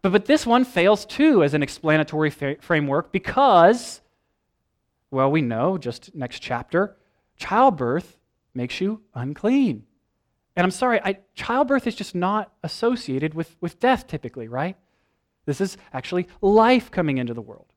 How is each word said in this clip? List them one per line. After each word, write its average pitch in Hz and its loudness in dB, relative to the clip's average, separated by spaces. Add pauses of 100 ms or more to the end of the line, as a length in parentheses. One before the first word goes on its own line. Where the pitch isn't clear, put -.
But, 190 2
but 202 2
this 294 2
one 240 4
fails 202 2
too 269 4
as 143 0
an 151 0
explanatory 151 -2
fa-, 139 -6
framework 151 -2
because, 208 4 (1120)
well, 135 2
we 156 2
know, 120 -2
just - -10
next 127 -10
chapter, 165 -4 (400)
childbirth 180 0 (360)
makes 123 -6
you 208 -4 (140)
unclean. 147 -2 (720)
And 175 0
I'm 185 0
sorry, 240 0
I, 190 -4 (160)
childbirth 269 -2
is 233 -4
just - -14
not 185 -2 (100)
associated 147 -4
with, 160 -10
with 170 -10
death 247 0
typically, 123 -12
right? 139 -6 (720)
This 143 -4
is 190 -4 (140)
actually 175 -6 (140)
life 220 4
coming 156 -2
into 123 -4
the 117 -10
world. 104 -20 (120)